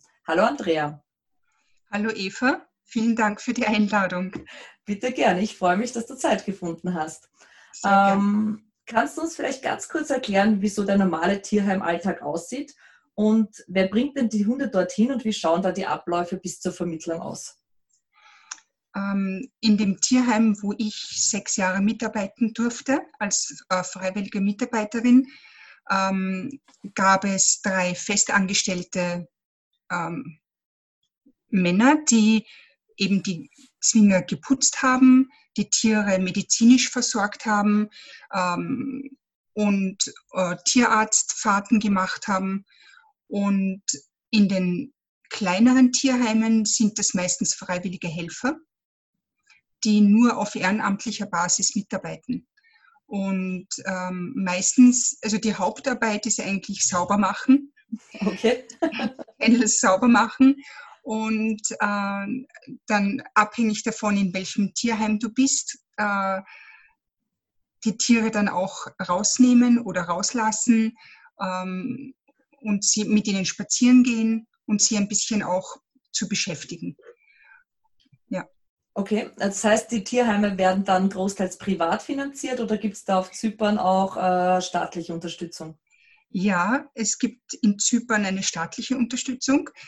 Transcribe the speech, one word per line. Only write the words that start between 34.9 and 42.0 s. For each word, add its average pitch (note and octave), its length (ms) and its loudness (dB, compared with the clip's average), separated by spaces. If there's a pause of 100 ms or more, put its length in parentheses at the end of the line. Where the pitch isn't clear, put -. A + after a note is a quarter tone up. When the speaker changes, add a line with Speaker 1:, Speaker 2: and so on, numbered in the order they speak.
Speaker 2:
die G#3 120 -2
Tiere G#3 500 2
medizinisch A3+ 680 4
versorgt A3 560 -4
haben, G#3 440 2 (440)
ähm, F3 840 -4 (360)
und, G3 600 0 (180)
äh, F3+ 240 -2 (100)
Tierarztfahrten A3 1120 2
gemacht G3 480 -2